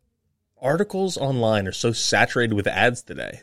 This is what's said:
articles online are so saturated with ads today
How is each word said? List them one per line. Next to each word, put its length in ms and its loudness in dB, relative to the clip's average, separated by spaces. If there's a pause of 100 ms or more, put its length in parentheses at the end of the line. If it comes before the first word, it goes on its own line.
(600)
articles 560 0
online 500 2
are 40 -6
so 200 0
saturated 640 2
with 140 0
ads 360 2
today 400 -12